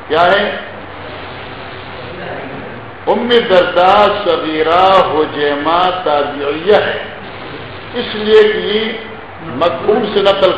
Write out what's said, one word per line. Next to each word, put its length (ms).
کیا 180
ہے؟ 320
ام 220
درداء 560
صغیرہ 600
حجیمہ 960
تابعیہ 720
ہے، 280
اس 220
لیے 280
کہ 40
یہ 340
مقبول 720
سے 80
نقل 360